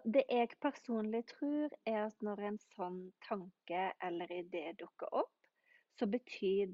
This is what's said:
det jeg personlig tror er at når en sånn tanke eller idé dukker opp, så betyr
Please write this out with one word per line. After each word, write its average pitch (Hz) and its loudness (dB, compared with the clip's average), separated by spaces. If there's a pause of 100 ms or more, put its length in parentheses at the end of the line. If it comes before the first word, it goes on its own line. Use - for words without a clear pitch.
det 226 6
jeg 240 2
personlig 226 0
tror 294 -2 (100)
er 214 2
at 214 -6
når 208 -2
en 208 -2
sånn 185 -6 (260)
tanke 185 -2 (180)
eller 175 -2
idé 175 -4
dukker - -8
opp, - 0 (640)
så 240 2
betyr 196 2